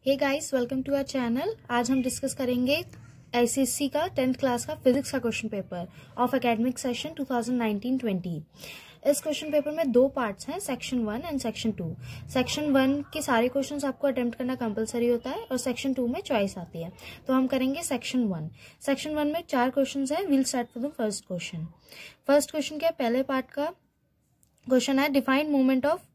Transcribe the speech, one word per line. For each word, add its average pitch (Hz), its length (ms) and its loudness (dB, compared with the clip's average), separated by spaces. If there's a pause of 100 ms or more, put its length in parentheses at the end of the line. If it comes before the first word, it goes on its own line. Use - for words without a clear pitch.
Hey 269 120 4
guys, 285 340 0
welcome 262 320 0
to 277 120 0
our 277 140 0
channel। 262 400 0 (220)
आज 240 200 2
हम 262 120 4
डिस्कस 254 300 -4
करेंगे 254 400 0 (640)
एसएससी 254 540 2
का 294 160 0 (100)
टेंथ 254 180 2
क्लास 247 320 0
का 302 100 -6
फिजिक्स 262 360 2
का 269 80 -2
क्वेश्चन 226 300 -2
पेपर 185 380 -6 (360)
of 254 160 2
academic 240 460 2
session 262 340 -4
two 269 100 -2
thousand 240 320 0
nineteen 226 400 0
twenty। 185 320 -2 (760)
इस 285 140 4
क्वेश्चन 311 300 -4
पेपर 294 200 2
में 311 200 0
दो 247 160 8 (100)
पार्ट्स 226 320 -4
हैं, 349 100 -4
सेक्शन 254 460 -2
वन 214 160 -2 (100)
and 269 140 -2
section 220 320 -2
टू। 165 120 -6 (440)
सेक्शन 277 380 0
वन 269 300 4 (120)
के 311 80 -6
सारे 247 260 2
क्वेश्चंस 277 380 -2
आपको 269 220 -2
अटेम्प्ट 240 300 0
करना 254 180 -2
कंपलसरी 226 520 -2
होता 240 220 0
है 392 140 -6
और 262 140 -4
सेक्शन 262 360 -2
टू 247 140 0
में 294 140 -4
चॉइस 202 360 0
आती 170 260 -10
है। 175 80 -10 (360)
तो 262 60 2
हम 262 140 4
करेंगे 269 360 0
सेक्शन 247 440 -2
वन। 165 220 -4 (360)
सेक्शन 285 300 -2
वन 294 180 0
में 339 160 -4
चार 254 200 2
क्वेश्चंस 269 420 0
हैं। 370 160 -2
We'll 269 200 4
start 240 300 -4
with 254 120 -4
the 311 120 -12
first 214 300 -4
question। 170 360 -6 (600)
फर्स्ट 285 240 4
क्वेश्चन 302 280 -4
क्या 330 100 2
है? 330 100 -2
पहले 247 240 2
पार्ट 262 280 -2
का 302 220 -4 (920)
क्वेश्चन 262 320 4
है, 294 140 4
define 277 440 4
moment 262 360 4
of 359 60 -2 (160)